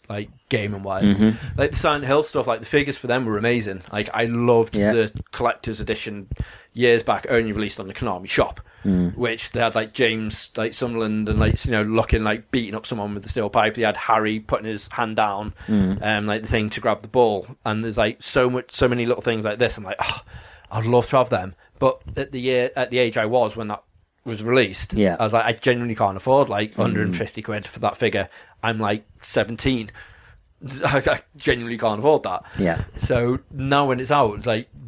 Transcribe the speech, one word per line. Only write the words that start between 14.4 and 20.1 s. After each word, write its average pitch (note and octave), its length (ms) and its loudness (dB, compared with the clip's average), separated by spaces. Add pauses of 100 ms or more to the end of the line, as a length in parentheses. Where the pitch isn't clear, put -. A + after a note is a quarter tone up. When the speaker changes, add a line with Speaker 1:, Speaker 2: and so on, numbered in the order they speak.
Speaker 1:
his G#2+ 240 -8
hand A2 240 -2
down, G#2 380 -2 (140)
Speaker 2:
Mm. G2 380 2
Speaker 1:
um, G#2 220 0
like, G#2+ 160 -2
the A2 40 -12
thing A2 220 0
to - 100 -8
grab G#2+ 220 0
the G#2+ 60 -16
ball. G#2+ 400 2 (180)
And A2 180 -2
there's, A2+ 140 -6
like, G#2+ 240 0
so B2+ 300 2
much, B2+ 200 -4
so - 160 2
many A#2+ 180 0
little A#2+ 180 0
things A2+ 220 -2
like G#2 120 -2
this. A#2 200 0
I'm G#2+ 60 -14
like, F#2+ 160 -8
"Oh, - 220 -6 (500)